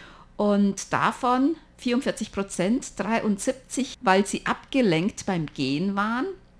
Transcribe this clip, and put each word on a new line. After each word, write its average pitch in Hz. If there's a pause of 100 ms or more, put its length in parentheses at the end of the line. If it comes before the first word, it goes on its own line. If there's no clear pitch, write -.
(380)
Und 202
davon 247 (220)
vierundvierzig 240
Prozent, 196
dreiundsiebzig, 220
weil 196
sie -
abgelenkt 208
beim 175
Gehen 147
waren. 226 (340)